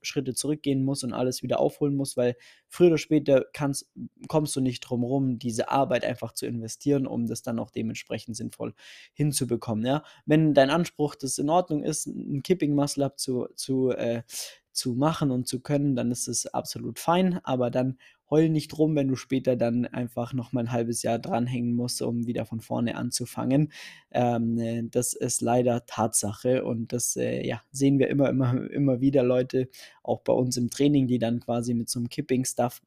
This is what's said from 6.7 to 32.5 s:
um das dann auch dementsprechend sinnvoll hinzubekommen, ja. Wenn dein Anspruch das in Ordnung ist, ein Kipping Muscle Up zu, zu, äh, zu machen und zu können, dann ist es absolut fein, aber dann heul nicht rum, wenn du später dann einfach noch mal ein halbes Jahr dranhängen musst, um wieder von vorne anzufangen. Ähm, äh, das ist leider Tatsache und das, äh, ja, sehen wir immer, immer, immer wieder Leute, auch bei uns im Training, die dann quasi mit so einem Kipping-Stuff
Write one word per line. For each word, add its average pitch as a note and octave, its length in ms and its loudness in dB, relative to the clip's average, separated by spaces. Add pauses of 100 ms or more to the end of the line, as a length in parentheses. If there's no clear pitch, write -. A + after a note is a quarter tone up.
um A#2+ 180 -2
das A2+ 160 -4
dann A#2+ 160 -4
auch A2+ 140 -6
dementsprechend A2+ 640 -6
sinnvoll A#2 400 -8 (380)
hinzubekommen, A#2+ 720 -2
ja. C#3 180 0 (220)
Wenn D#3 280 6
dein C3+ 160 8
Anspruch D3+ 460 0
das - 240 -4
in C#3+ 100 0
Ordnung E3 340 2
ist, D3+ 220 -2
ein - 380 -6
Kipping D3+ 320 2
Muscle C#3+ 280 2
Up C3+ 140 -2
zu, B2 380 -2
zu, C3 340 0
äh, A#2 320 -2 (500)
zu - 220 -4
machen D3 380 2
und B2 160 -2
zu B2+ 140 -6
können, C#3+ 340 0
dann A#2+ 160 0
ist - 160 -6
es A#2+ 180 -4
absolut - 540 -6
fein, F3+ 440 2
aber B2+ 280 0
dann B2+ 260 -2 (340)
heul D#3+ 160 6
nicht D#3 300 0
rum, D#3 180 4
wenn C#3 140 2
du C3 80 0
später B2+ 400 0
dann A#2+ 280 0
einfach A#2+ 480 -6
noch B2 200 -6
mal B2+ 80 0
ein A#2 100 -4
halbes A#2 320 -2
Jahr A#2 160 0
dranhängen A#2+ 560 -2
musst, A#2+ 260 -4
um A#2+ 240 -2
wieder A#2+ 200 -4
von A#2 160 -8
vorne A#2+ 340 -2
anzufangen. B2 800 -2 (360)
Ähm, A#2 480 0
äh, A#2 320 -4
das B2 240 -2
ist - 280 -4
leider A#2+ 440 2
Tatsache A2+ 800 0
und A2+ 300 -4
das, - 240 -4
äh, B2 280 -2
ja, B2 160 -4 (100)
sehen C#3 280 4
wir B2+ 80 4
immer, C#3 220 2
immer, B2+ 420 0
immer C3+ 300 2
wieder C#3 200 4
Leute, B2+ 460 2 (340)
auch - 200 -4
bei - 100 0
uns B2 240 2
im B2 140 0
Training, C#3+ 380 4
die B2 120 2
dann A#2 220 0
quasi A#2+ 320 -2
mit A#2 160 -2
so - 100 -6
einem A#2+ 80 -4
Kipping-Stuff B2+ 800 -2